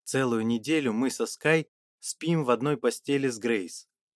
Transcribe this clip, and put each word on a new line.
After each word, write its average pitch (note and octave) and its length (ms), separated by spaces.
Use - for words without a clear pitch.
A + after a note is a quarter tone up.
Целую A#2+ 420
неделю A#2+ 480
мы B2 160
со A#2 160
Скай D#3 420
спим D#3+ 440
в B2 80
одной C#3 260
постели C3+ 520
с A2+ 100
Грейс. G#2 500